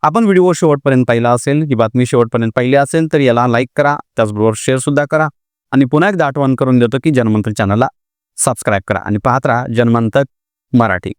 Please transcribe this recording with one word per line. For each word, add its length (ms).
आपण 220
व्हिडिओ 300
शेवटपर्यंत 520
पाहिला 260
असेल, 300
ही 140
बातमी 300
शेवटपर्यंत 500
पाहिली 200
असेल 380
तर 60
याला 280
लाईक 280
करा, 220
त्याचबरोबर 400
शेअरसुद्धा 540
करा 180
आणि 140
पुन्हा 240
एकदा 160
आठवण 300
करून 240
देतो 240
की 80
जनमंतक 460
चॅनलला 300
सबस्क्राईब 500
करा 120
आणि 180
पाहत 280
राहा 200
जनमंतक 480
मराठी. 460